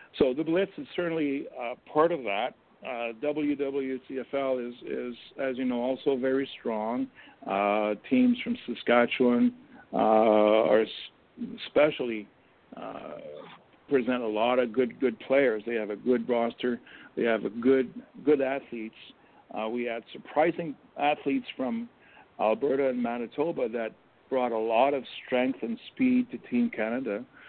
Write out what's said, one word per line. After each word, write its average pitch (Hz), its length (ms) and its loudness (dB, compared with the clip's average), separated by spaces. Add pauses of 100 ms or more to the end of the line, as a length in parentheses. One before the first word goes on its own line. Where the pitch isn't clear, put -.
(180)
so 131 140 4
the 151 120 -4
Blitz 180 340 0
is 139 80 -10 (100)
certainly, 160 500 -4 (140)
uh, 120 140 -8 (180)
part 160 200 4
of 147 100 -4
that. 107 320 -4 (320)
Uh, 117 340 -6
W 147 340 -2
W 135 540 -4
C 135 100 -10
F 120 140 -10
L 135 260 -2
is, 120 160 -8 (140)
is, 123 260 -6 (260)
as 135 160 -4
you 131 80 -4
know, 123 160 0
also 131 360 -2
very 131 320 -2 (100)
strong. 117 480 -4 (400)
Uh, 104 480 0 (140)
teams 127 340 6
from - 140 -4 (100)
Saskatchewan, 120 840 2 (400)
uh, - 40 -4
are 110 840 6
s-, 110 80 0 (800)
especially, 123 600 0 (500)
uh, 78 420 -12 (720)
present 123 340 2
a 117 40 -4
lot 113 320 2
of 120 140 0
good, 123 260 0
good 120 220 0
players. 131 460 2
They 117 80 -4
have 107 160 -4
a 104 60 -6
good 117 320 0
roster. 120 520 -2 (340)
They - 100 -2
have 110 200 0
a 98 60 -6
good, 120 420 2 (320)
good 143 160 4
athletes. 127 540 -6 (600)
Uh, 110 140 -4
we 120 160 -4
had 117 180 -6 (100)
surprising 156 640 0 (240)
athletes 143 480 0 (100)
from 120 320 -4 (520)
Alberta 131 480 2
and 123 120 -2
Manitoba 120 680 -2
that 113 220 -6 (400)
brought 123 200 0
a 113 80 -2
lot 117 360 4
of 127 100 -4 (200)
strength 127 380 0
and 117 160 -4 (140)
speed 127 380 2
to 120 80 -10 (100)
Team 120 260 2
Canada. 113 480 -4 (260)